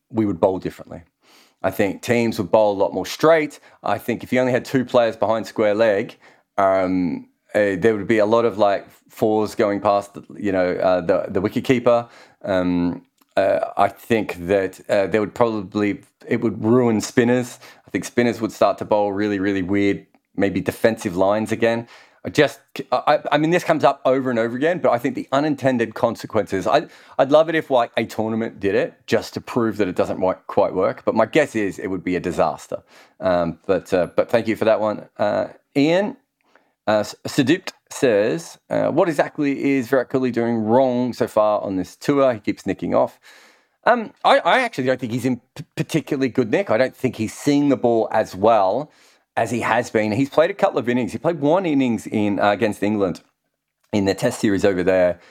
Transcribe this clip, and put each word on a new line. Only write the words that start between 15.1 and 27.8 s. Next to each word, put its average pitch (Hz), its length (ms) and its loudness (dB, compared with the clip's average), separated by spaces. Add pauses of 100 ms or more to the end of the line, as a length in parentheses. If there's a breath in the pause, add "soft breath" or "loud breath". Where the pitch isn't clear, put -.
would 104 160 -4
probably, 104 640 -2 (240)
it 120 160 -2
would 113 220 -2
ruin 113 380 4
spinners. 123 580 -2 (260 loud breath)
I - 40 -20
think 90 160 -6
spinners 117 340 -2
would 107 140 -6
start 101 240 0
to 95 80 -8
bowl 104 260 0
really, 101 280 -2
really 98 220 -2
weird, 98 460 -2 (280)
maybe 95 260 -2
defensive 101 540 -2
lines 104 360 0
again. 117 360 -2 (380 loud breath)
I 107 40 -10
just, 143 300 2 (320)
I, 147 280 2 (120)
I 147 60 4
mean, 156 140 2
this 175 120 2
comes 147 220 2
up 143 180 2
over 131 260 0
and 120 80 -2
over 117 200 -2
again, 160 220 0
but 123 120 2
I 120 60 2
think 123 180 -2
the - 160 -8
unintended 135 640 0
consequences, 101 720 -2
I, 165 200 2 (300 loud breath)
I'd 139 140 2
love 156 160 6
it 165 80 -2
if, 156 140 -4
like, 120 260 2